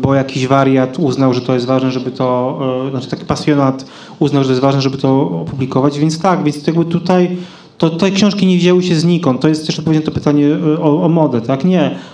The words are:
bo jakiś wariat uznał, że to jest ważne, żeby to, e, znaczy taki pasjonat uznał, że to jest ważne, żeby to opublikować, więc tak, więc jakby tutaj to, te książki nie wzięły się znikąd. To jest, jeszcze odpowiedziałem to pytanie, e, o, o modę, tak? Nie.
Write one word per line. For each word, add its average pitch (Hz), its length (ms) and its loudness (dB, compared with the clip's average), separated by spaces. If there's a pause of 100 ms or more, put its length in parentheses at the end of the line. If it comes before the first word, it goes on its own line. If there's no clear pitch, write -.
bo 135 120 2
jakiś 135 320 -2
wariat 131 520 2
uznał, 135 360 2
że 123 60 0
to 131 140 -2
jest 120 120 -2
ważne, 131 240 0
żeby 127 200 -4
to, 127 480 -2 (280)
e, 139 40 -6
znaczy 131 200 -6
taki - 140 -8
pasjonat 143 600 0 (340)
uznał, 143 240 0
że 131 40 0
to 131 60 0
jest 127 100 0
ważne, 139 200 2
żeby 135 160 -2
to 135 220 2
opublikować, 135 800 -2
więc 160 220 0
tak, 170 240 0
więc 147 220 -4
jakby 170 180 2
tutaj 180 520 0 (420)
to, 165 120 2
te 165 200 0
książki 190 360 2
nie 185 100 4
wzięły 180 260 4
się 180 120 0
znikąd. 151 460 0
To 156 80 2
jest, 156 180 -2
jeszcze - 160 -6
odpowiedziałem 156 240 0
to 156 60 -2
pytanie, 147 340 2 (300)
e, 165 60 -6
o, 160 200 2
o 175 60 2
modę, 151 320 2
tak? 135 240 -2
Nie. 180 320 2 (180)